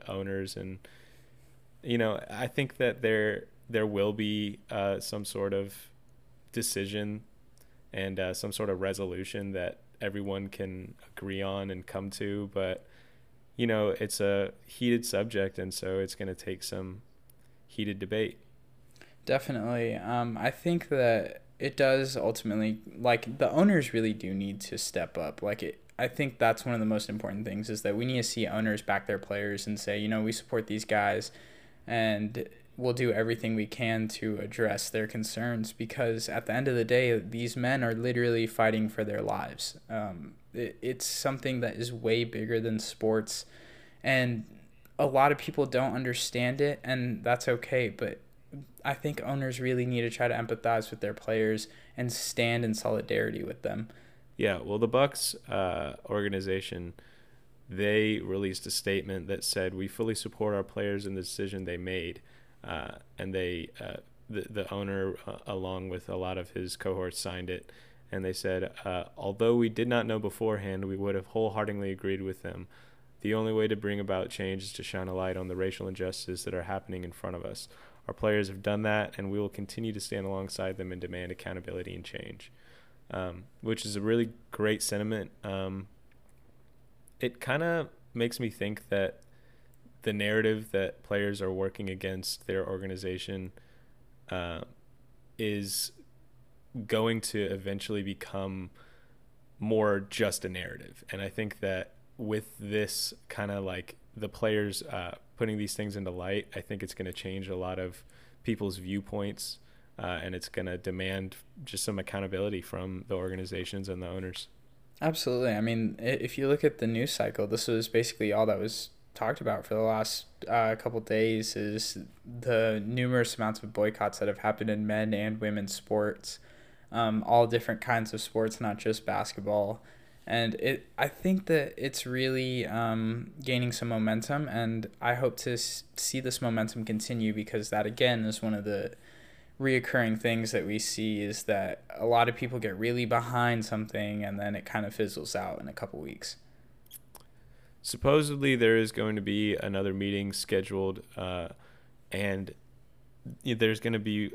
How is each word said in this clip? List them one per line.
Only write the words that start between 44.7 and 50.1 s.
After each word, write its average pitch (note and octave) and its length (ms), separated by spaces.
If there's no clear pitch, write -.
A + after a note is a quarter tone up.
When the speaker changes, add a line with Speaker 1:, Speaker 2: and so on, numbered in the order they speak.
Speaker 2:
a C#3+ 80
lot C#3 280
of C#3+ 40
people D3 280
don't B2+ 280
understand B2 680
it, C#3+ 200
and B2 440
that's B2 240
okay, A#2+ 400
but - 320
I C#3 80
think D3 320
owners C3 340
really B2+ 260
need B2 160
to A#2 80
try A#2+ 200